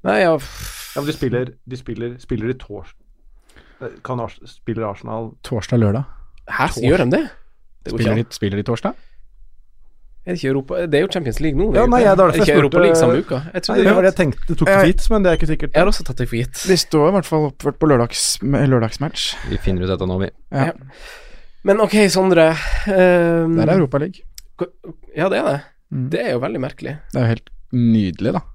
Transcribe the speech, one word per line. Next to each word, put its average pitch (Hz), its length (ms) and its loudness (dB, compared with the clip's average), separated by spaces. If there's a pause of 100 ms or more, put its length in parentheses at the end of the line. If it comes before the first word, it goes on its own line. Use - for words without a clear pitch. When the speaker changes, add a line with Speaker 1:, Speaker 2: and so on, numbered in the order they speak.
Speaker 1:
Nei, 202 180 -2
ja, 165 140 2
f- - 600 -12
Speaker 2:
Ja, 143 60 -4
men 143 60 -6
de 147 60 -4
spiller, 127 320 -4 (220)
de 127 100 -12
spiller, 120 420 -10
spiller 113 300 -6
i 127 40 -4
tors-, 101 400 -14 (880)
eh, 123 80 -10 (140)
kan 127 160 -8
Ars-, - 280 -10
spiller 113 400 -8
Arsenal 110 560 -10
Speaker 3:
Torsdag, 120 360 -4
lørdag. 110 260 2 (440)
Speaker 1:
Hæ, 135 220 -2
så - 80 -8
Speaker 2:
Tors- 117 80 0
Speaker 1:
gjør 165 100 4
de 127 140 2
det? 302 180 -2 (540)
Det - 80 -12
går 113 80 -6
ikke - 0 -
Speaker 3:
Spiller 110 120 0
Speaker 1:
an. 107 60 0
Speaker 3:
de, 117 140 -4
spiller 101 260 -4
de 104 60 -4
torsdag? 123 300 -4 (1300)
Speaker 1:
Er 180 80 -6
det 165 80 -8
ikke 131 80 -2
Europa, 135 240 -4 (100)
det 151 100 -2
er 147 60 4
jo 196 80 0
Champions 135 300 -4
League 151 180 0
nå, 202 140 2
det - 80 0
Speaker 2:
Ja, - 20 6
Speaker 1:
er 240 40 4
jo 240 40 4
Speaker 2:
nei, 247 100 4
Speaker 1:
ikke 240 60 4
Speaker 2:
jeg, 196 120 6
det - 20 2
var 185 80 8
Speaker 1:
det. 160 60 2
Speaker 2:
derfor - 20 -2
Speaker 1:
Er - 40 2
det 208 80 4
Speaker 2:
jeg 147 80 4
Speaker 1:
ikke - 40 6
Europa - 180 2
League 170 180 4
Speaker 2:
spurte. 165 40 2
Speaker 1:
samme 160 240 4
uka? - 140 -4 (160)
Jeg 180 100 -6
trodde - 140 -2
Speaker 2:
Nei, 202 60 4
det 202 120 6
var 185 80 4
Speaker 1:
det - 0 -
Speaker 2:
det 185 140 4
jeg - 20 -4
tenkte, 151 280 0
det 165 120 -2
tok 165 100 4
Speaker 3:
Eh, 196 100 6
Speaker 2:
for 190 60 6
gitt, - 240 4
men 214 140 4
det 180 80 4
er 160 60 4
ikke 151 120 2
sikkert. 151 240 -2
Speaker 1:
Jeg 147 80 4
har 190 80 4
også 214 160 0
tatt 123 120 -6
det 120 120 -2
for 120 60 -6
gitt. 120 180 -4 (140)
Speaker 3:
De 185 100 4
står 151 300 2
i 185 80 4
hvert 180 100 0
fall 156 240 -2
oppført 139 300 -6
på 156 100 2
lørdags-, - 540 0
med 135 260 2
lørdagsmatch. 127 680 -2 (140)
Speaker 4:
Vi 101 80 -4
finner 92 260 -2
ut 92 60 -2
dette 92 180 -2
nå, 92 120 -2
vi. 98 100 -4 (220)
Speaker 3:
Ja. 139 140 0
Speaker 1:
Ja. 165 60 -4 (920)
Men 196 180 2
ok, 208 140 0 (140)
Sondre, 175 400 4 (360)
ehm, 170 680 2
Speaker 3:
Det 160 140 2
er 170 100 4
Europa 139 180 0
League. 160 240 -6 (360)
Speaker 1:
ko-, 175 100 -6 (480)
ja, 180 140 -2
det 190 100 0
er - 100 -2
det. 143 120 -2 (320)
Speaker 3:
Mm. 131 160 -4
Speaker 1:
Det 185 100 -2
er 233 140 -4
jo 120 60 -2
veldig 156 220 -6
merkelig. 135 380 -10 (120)
Speaker 3:
Det - 40 -10
er 127 60 0
jo 113 60 2
helt - 220 -2 (240)
nydelig, 110 600 0
da. 190 80 -4 (140)